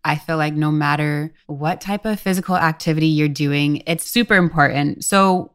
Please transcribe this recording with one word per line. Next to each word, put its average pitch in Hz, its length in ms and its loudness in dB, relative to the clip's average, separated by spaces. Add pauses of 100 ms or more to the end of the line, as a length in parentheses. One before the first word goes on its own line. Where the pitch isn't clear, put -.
I 147 140 0
feel 160 180 -6
like 151 200 -2
no 151 160 0
matter 147 600 -2 (140)
what 151 320 -4
type 208 260 -6
of 214 140 -2
physical 185 380 -2
activity 160 500 0
you're 151 220 2
doing, 143 580 0
it's 165 160 -2
super 233 320 0
important. 151 680 2
So 190 500 2